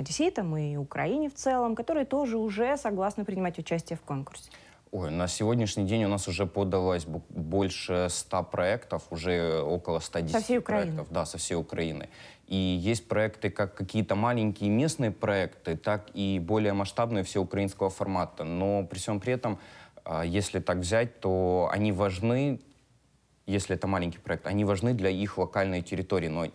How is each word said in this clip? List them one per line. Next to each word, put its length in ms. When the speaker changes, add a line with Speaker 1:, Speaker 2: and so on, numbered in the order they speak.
Speaker 1:
одесситам 560
и 200
Украине 520
в 60
целом, 400
которые 320
тоже 320
уже 400
согласны 460
принимать 340
участие 400
в 20
конкурсе? 500
Speaker 2:
Ой, 200
на 180
сегодняшний 560
день 200
у 40
нас 200
уже 180
подалось 580
бу-, 240
больше 800
ста 340
проектов, 680
уже 500
около 400
ста 220
десяти 160
Speaker 1:
Со 60
всей 140
Украины? 280
Speaker 2:
проектов. 260
Да, 140
со 100
всей 200
Украины. 520
И 100
есть 500
проекты, 440
как 240
какие-то 400
маленькие 560
местные 400
проекты, 640
так 380
и 240
более 340
масштабные 500
всеукраинского 680
формата. 540
Но 420
при 120
всем 220
при 140
этом, 240
а, 180
если 340
так 200
взять, 420
то 500
они 220
важны, 640
если 240
это 120
маленький 320
проект, 280
они 200
важны 260
для 160
их 300
локальной 420
территории, 480
но 260